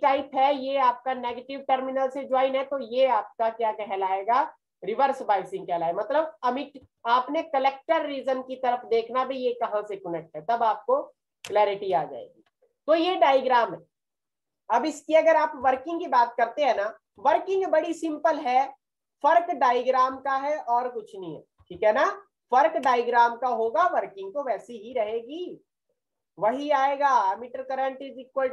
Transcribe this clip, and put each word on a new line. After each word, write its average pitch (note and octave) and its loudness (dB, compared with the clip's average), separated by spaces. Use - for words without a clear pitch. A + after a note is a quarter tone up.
type C#4 2
है, C4+ 4
ये C4+ -4
आपका B3+ 0
negative B3+ -8
terminal C4 0
से C4+ -8
ज्वाइन C4 0
है, C4+ -2
तो C#4 -6
ये B3+ 2
आपका A3+ 0
क्या A3+ -2
कहलाएगा, G3+ 0
reverse A3 0
biasing F#3 -2
कहलाए। E3+ -2
मतलब G#3 -2
अमिट, C4 -4
आपने B3+ 0
collector D4 0
reason C4 -4
की B3+ -12
तरफ A#3+ -2
देखना A3+ 0
भी C4 -6
ये B3+ -2
कहां G#3 -2
से G3+ -10
connect E3+ -10
है, D#3 -12
तब A#3 0
आपको B3 0
clarity G3+ 0
आ D#3+ 2
जाएगी। - -14
तो D#4 4
ये F4 2
diagram B3+ 4
है। E3 -10
अब A#3+ 2
इसकी D#4 -4
अगर D#4+ 6
आप D#4 2
working C4+ -2
की E4+ -6
बात A#3+ 2
करते A#3 0
हैं A#3 4
ना, G#3 -4
working F4+ 2
बड़ी D#4 2
simple D#4 -2
है, B3+ 2
फर्क E4+ 4
diagram B3+ 2
का C4+ -4
है D4 -2
और A#3+ -2
कुछ A3 -12
नहीं E3+ -12
है, A#2+ -16
ठीक F3+ -6
है G#3+ 6
ना। C#4+ 2
फर्क D#4+ 4
diagram A#3+ 2
का B3+ -4
होगा, A#3 2
working G3 -6
तो C#4+ -4
वैसी A#3+ -6
ही A3+ -14
रहेगी, A#3 -6
वही B3+ -2
आएगा C#4 2
emitter B3 -10
current C4+ -4
is B3+ -14
equal C4 -4